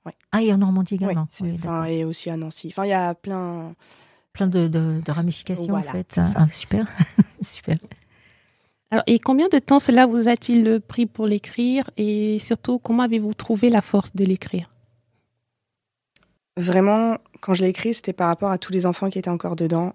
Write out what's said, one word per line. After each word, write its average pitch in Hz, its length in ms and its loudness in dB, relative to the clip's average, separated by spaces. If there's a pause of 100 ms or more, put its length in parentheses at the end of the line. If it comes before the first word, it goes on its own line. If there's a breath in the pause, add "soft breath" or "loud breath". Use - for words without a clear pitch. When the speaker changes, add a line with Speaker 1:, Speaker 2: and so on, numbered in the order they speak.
Speaker 1:
Ouais. 170 80 -14 (180)
Speaker 2:
Ah, 220 100 0
et 220 120 2
en 196 40 4
Normandie 190 400 0
Speaker 1:
Oui, 185 60 -4
Speaker 2:
également. 165 260 -2
Speaker 1:
c'est, - 140 -12
Speaker 2:
Oui, 170 120 -4
Speaker 1:
enfin, 165 260 -6
Speaker 2:
d'accord. 165 40 -4
Speaker 1:
et 165 200 -2
aussi 165 260 -8
à 165 60 -6
Nancy. 160 320 -12
Enfin, 196 160 -6
il 202 40 -2
y 196 40 0
a 180 200 0
plein 175 600 -10 (580 soft breath)
Speaker 2:
Plein 196 140 -2
de, 175 220 2
de, 160 340 0
de 151 80 -6
ramifications, 170 560 -4
Speaker 1:
Voilà, 196 220 -4
Speaker 2:
en - 20 -10
fait. 180 180 -8
Speaker 1:
c'est 175 160 0
ça. 196 120 0
Speaker 2:
Ah, 156 120 6
super. 208 380 -4 (280)
<laughs> - 260 -2
Super. - 360 -6 (1120 soft breath)
Speaker 3:
Alors, 220 160 2
et 233 140 4
combien 285 300 2
de 302 100 4
temps 285 220 4
cela 254 240 6
vous 233 240 2
a-t-il 233 500 4
pris 233 260 -4
pour 220 220 -4
l'écrire 240 680 -2
et 214 420 0
surtout, 240 400 -2
comment 240 240 0
avez-vous 220 300 0
trouvé 226 360 0
la 220 120 4
force - 340 -2
de 190 80 0
l'écrire ? 185 480 -2 (1900)
Speaker 1:
Vraiment, 202 600 4 (240)
quand 190 120 0
je 180 80 2
l'ai 185 80 4
écrit, 220 240 -2
c'était 190 200 -6
par 180 140 0
rapport 190 240 0
à 185 60 0
tous - 140 -12
les 185 140 0
enfants 185 240 0
qui 190 100 -6
étaient 180 100 -4
encore 175 280 -4
dedans. 170 380 0